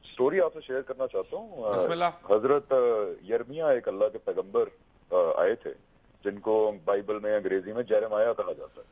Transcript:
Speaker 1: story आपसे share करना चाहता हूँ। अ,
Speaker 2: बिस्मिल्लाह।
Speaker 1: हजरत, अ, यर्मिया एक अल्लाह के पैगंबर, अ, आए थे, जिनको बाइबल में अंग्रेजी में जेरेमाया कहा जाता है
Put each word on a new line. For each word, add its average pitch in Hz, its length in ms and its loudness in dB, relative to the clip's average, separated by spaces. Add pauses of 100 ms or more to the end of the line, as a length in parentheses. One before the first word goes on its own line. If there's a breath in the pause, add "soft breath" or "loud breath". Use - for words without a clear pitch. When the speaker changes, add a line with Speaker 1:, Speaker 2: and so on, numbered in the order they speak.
(120)
Speaker 1:
story 151 280 2
आपसे 160 220 0
share 135 200 -6
करना 131 240 -6
चाहता 104 320 -6
हूँ। 190 280 -10
अ, 104 120 0
Speaker 2:
बिस्मिल्लाह। 170 320 0
Speaker 1:
हजरत, 135 640 0
अ, 110 480 0 (120)
यर्मिया 139 380 -2
एक 120 160 2
अल्लाह 101 220 0
के 113 80 -10
पैगंबर, 98 440 -4 (540)
अ, 82 260 4
आए 98 140 2
थे, 95 140 -12 (540)
जिनको 107 480 2
बाइबल 101 520 -2
में 107 120 0
अंग्रेजी 95 380 -2
में 120 100 -4
जेरेमाया 110 500 2
कहा 90 200 -4
जाता 69 280 -14
है - 100 -20